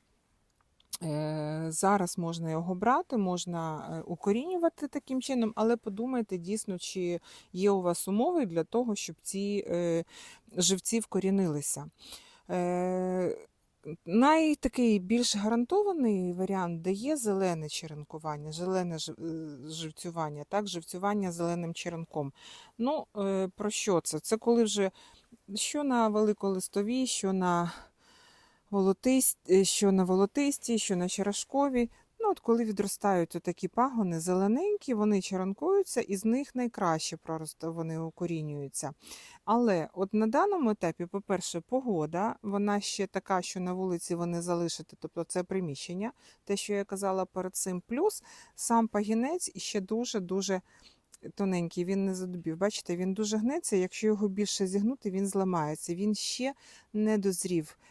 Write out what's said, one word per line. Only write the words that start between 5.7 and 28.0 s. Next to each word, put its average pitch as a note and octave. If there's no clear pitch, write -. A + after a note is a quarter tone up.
подумайте A3+
дійсно, F#3
чи F3
є F#3+
у G3
вас F3
умови A#3+
для E3
того, A3+
щоб -
ці, G3+
е, E3+
живці F#3
вкорінилися. F#3
Е, F3+
найтакий B3+
більш A3+
гарантований A#3
варіант, F3+
де F3+
є B3+
зелене F#3+
черенкування, D3+
зелене F3
жив-, D#3
е, D#3
живцювання, D#3+
так, G3+
живцювання F#3
зеленим E3+
черенком. E3
Ну, C4+
е, F#3+
про G#3+
що F#3
це? -
Це -
коли A#3
вже G3+
що D4
на A#3+
великолистовій, G#3
що F#3+
на F3